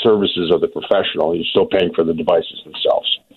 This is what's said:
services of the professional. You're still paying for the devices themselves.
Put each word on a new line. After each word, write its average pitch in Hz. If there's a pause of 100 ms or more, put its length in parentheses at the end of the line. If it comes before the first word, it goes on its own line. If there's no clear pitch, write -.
services 90
of 82
the 82
professional. 85
You're 82
still -
paying 90
for 82
the 82
devices 80
themselves. - (180)